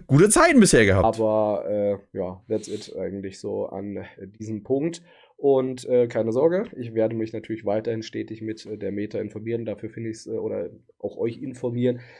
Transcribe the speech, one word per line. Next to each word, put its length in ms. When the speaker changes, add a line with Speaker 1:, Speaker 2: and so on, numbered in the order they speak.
Speaker 1:
gute 220
Zeiten 300
bisher 260
gehabt. 200
Speaker 2:
Aber, 600
äh, 500
ja, 300
that's 200
it 280
eigentlich 440
so 280
an, 300
äh, 80
diesem 240
Punkt. 400
Und, 520
äh, 180
keine 240
Sorge, 340
ich 160
werde 220
mich 180
natürlich 320
weiterhin 380
stetig 400
mit, 240
äh, 100
der 140
Meta 260
informieren. 480
Dafür 240
finde 220
ich's, 160
äh, 40
oder 380
auch 180
euch 200
informieren, 640